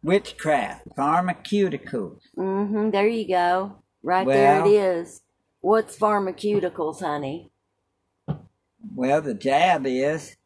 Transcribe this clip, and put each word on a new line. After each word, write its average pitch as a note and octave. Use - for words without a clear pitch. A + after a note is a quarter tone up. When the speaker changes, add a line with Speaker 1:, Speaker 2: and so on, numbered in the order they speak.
Speaker 1:
Witchcraft, D#3
pharmaceuticals. F3+
Speaker 2:
Mm-hmm. G3+
There G3+
you A3+
go. F#3
Right F3+
there C3+
it -
Speaker 1:
Well, G3
Speaker 2:
is. -
What's G#3+
pharmaceuticals, F#3+
honey? D3
Speaker 1:
Well, C3
the C3+
jab C#3+
is. C#3